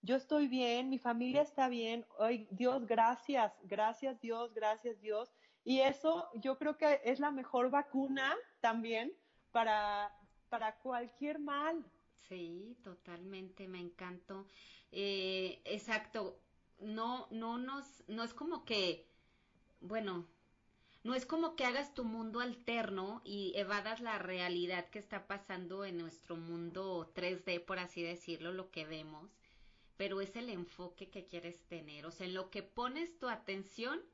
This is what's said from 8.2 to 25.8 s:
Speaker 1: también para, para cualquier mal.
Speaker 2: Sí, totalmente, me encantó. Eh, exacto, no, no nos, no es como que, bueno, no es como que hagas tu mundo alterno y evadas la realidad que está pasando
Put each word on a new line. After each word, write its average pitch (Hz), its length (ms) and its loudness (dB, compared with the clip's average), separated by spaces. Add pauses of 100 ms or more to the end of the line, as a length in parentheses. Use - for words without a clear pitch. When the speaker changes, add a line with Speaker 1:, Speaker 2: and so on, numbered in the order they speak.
Speaker 1:
también 226 520 2 (400)
para, 208 600 4 (360)
para 220 300 -2
cualquier 254 600 -2
mal. 294 540 0 (360)
Speaker 2:
Sí, 185 540 -10
totalmente, 185 840 -12
me 185 120 -8
encantó. 180 680 -10 (440)
Eh, 190 720 -2
exacto, 214 760 -4 (360)
no, 226 520 -2
no 226 280 -4
nos, 269 500 -8
no 226 140 -4
es 233 120 -4
como 320 300 -4
que, 196 460 0 (680)
bueno, 185 480 -4 (760)
no 240 100 0
es 254 120 0
como 330 300 0
que 269 80 0
hagas 262 300 0
tu 254 100 -4
mundo 226 360 -4
alterno 226 840 -2
y 196 320 -4
evadas 202 440 0
la 226 180 -2
realidad 180 720 -2
que - 100 -8
está 196 280 -8
pasando 190 560 -6